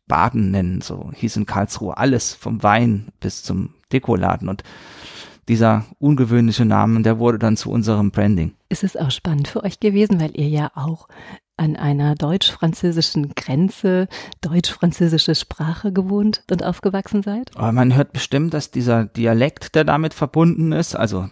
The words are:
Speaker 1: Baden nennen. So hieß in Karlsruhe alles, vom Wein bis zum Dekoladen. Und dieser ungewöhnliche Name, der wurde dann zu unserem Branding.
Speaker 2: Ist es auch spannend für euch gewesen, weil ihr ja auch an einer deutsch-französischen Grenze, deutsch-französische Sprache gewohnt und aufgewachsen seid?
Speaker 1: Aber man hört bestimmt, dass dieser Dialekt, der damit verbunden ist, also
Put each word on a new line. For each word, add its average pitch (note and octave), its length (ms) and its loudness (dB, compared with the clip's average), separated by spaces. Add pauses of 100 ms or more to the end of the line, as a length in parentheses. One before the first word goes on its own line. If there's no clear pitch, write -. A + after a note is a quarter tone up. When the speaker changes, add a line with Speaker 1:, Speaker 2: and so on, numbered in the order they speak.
Speaker 1:
Baden G2+ 440 0
nennen. F#2 300 0
So - 340 -12
hieß - 220 -4
in G#2 100 -2
Karlsruhe G2 500 -4
alles, - 380 0
vom A2 280 -8
Wein G#2+ 460 2 (120)
bis - 220 -8
zum F#2 320 -6 (180)
Dekoladen. G2 560 0
Und G2+ 140 -8 (840)
dieser A2 360 4 (140)
ungewöhnliche A#2+ 680 4
Name, A2 380 4
der A2+ 160 2
wurde A#2 220 2
dann A2 160 2
zu G#2 160 -8
unserem G#2 400 0
Branding. G2+ 420 0 (140)
Speaker 2:
Ist - 160 -4
es F#3+ 120 -4
auch C#3+ 140 -2
spannend D3 380 -2
für - 160 -6
euch F#3 160 -6
gewesen, G3+ 400 2
weil D#3 180 -2
ihr D3 100 0
ja D3+ 260 0
auch D#3+ 340 -6 (480)
an D#3 180 0
einer D3 400 0
deutsch-französischen D#3+ 1200 -2
Grenze, F#3 720 0 (360)
deutsch-französische E3 920 0
Sprache E3 580 -4
gewohnt G3+ 580 0
und F3 140 -2
aufgewachsen G3 580 -2
seid? G#3 340 -6
Speaker 1:
Aber A2+ 160 0
man B2+ 240 4
hört C#3 160 2
bestimmt, D3+ 420 -2
dass D3 160 -6
dieser A#2 360 0
Dialekt, A#2 680 0
der D#3 100 6
damit D3+ 300 0
verbunden D#3+ 560 2
ist, D#3+ 240 -2
also F#2+ 380 -2